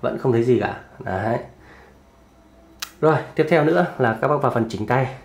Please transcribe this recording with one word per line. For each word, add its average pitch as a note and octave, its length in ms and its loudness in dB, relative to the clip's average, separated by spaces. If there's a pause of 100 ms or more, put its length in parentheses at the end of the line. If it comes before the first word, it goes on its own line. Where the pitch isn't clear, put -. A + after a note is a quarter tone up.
Vẫn A#2 180 -4
không B2+ 140 0
thấy A#2 100 2
gì A#2 180 4
cả. - 200 -6 (180)
Đấy. G#2 400 -4 (1600)
Rồi, D3+ 160 4 (180)
tiếp D3+ 160 2
theo D#3 140 4
nữa F3 220 4 (120)
là A2+ 220 0
các C3+ 80 0
bác D3 80 2
vào C#3 160 0
phần A2+ 160 0
chỉnh G#2+ 180 -6
tay. B2+ 280 0 (100)